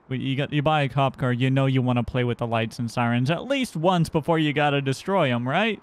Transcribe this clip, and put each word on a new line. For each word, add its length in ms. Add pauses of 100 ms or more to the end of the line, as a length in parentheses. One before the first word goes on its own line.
But 100
you 160
got, 160
you 120
buy 180
a 80
cop 280
car, 140
you 200
know 160
you 160
wanna 200
play 200
with 160
the 80
lights 320
and 100
sirens 400
at 180
least 280
once 340
before 300
you 140
gotta 280
destroy 500
'em, 160
right? 360